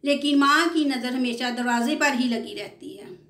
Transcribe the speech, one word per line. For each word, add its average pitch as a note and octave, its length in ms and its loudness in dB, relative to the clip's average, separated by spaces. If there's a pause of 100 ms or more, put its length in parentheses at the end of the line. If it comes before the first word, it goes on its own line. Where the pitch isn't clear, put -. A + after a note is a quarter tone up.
लेकिन C#4+ 340 2
माँ D4 300 4
की D#4+ 180 2
नज़र B3+ 280 -2
हमेशा B3 380 -2
दरवाजे A#3+ 440 0
पर C#4+ 180 2
ही B3 140 0
लगी - 260 -4
रहती - 360 -14
है। F3 160 -18 (240)